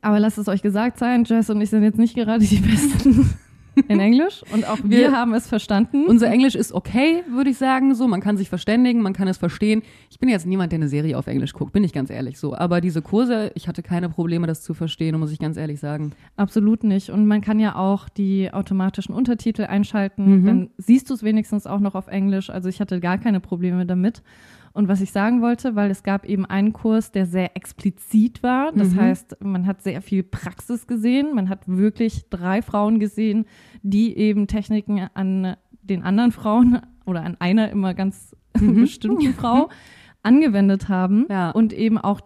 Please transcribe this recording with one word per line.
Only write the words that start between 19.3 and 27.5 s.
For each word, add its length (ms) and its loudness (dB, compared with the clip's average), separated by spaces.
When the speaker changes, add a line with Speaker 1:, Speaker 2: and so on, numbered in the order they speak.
Speaker 1:
einschalten. 760 2
Speaker 2:
Mhm. 40 4
Speaker 1:
Dann 300 2
siehst 340 2
du's 120 -6
wenigstens 440 -2
auch 140 -4
noch 140 0
auf 140 -8
Englisch. 420 -2
Also 180 -6
ich 120 -6
hatte 200 -4
gar 180 -2
keine 220 0
Probleme 460 -4
damit. 360 -2
Und 160 0
was 120 2
ich 100 -4
sagen 300 0
wollte, 340 -2
weil 160 0
es 120 -6
gab 240 -4
eben 180 -2
einen 300 0
Kurs, 360 -2
der 140 -2
sehr 320 -4